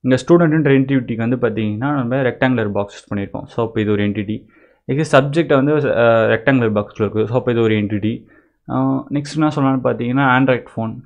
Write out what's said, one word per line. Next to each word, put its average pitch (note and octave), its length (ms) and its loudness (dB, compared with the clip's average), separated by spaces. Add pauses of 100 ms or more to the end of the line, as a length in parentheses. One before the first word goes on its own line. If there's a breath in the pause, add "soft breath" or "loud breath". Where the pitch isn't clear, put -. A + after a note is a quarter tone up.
இங்க B2+ 180 4
ஸ்டூடெண்ட்ன்ற D#3+ 560 4
என்டிட்டிக்கு B2 480 -2
வந்து B2 180 -2
பார்த்தீங்கன்னா G#2+ 460 -2 (100)
நம்ம B2 300 -2
ரெக்டாங்குலர் A#2 420 -2
பாக்ஸ் G2+ 240 -6
யூஸ் - 140 -20
பண்ணியிருக்கோம். G2+ 340 -8
So, - 220 -4
அப்போ A2+ 140 -4
இது G#2 100 0
ஒரு G#2 180 0
என்டிட்டி. G#2 300 -4 (500 soft breath)
நெக்ஸ்ட் D3 280 -2
சப்ஜெக்டை C#3+ 440 2
வந்து, D3 120 2 (220)
ஆ, A#2 100 2 (300)
ரெக்டாங்குலர் A#2 420 2
பாக்ஸில் G#2 280 -4
இருக்குது. G#2+ 200 -2
So, G#2+ 140 -4
அப்போ B2+ 140 -2
இது A#2 80 0
ஒரு A2 140 2
என்டிட்டி. G#2 380 -2 (560 soft breath)
ஆ, B2 80 -4 (340)
நெக்ஸ்ட் C#3+ 280 -6
என்ன D#3 180 2
சொல்லலாம்னு C3+ 280 0
பார்த்தீங்கன்னா B2 400 0 (120)
Android C3 360 2
ஃபோன் A2 200 -6 (140)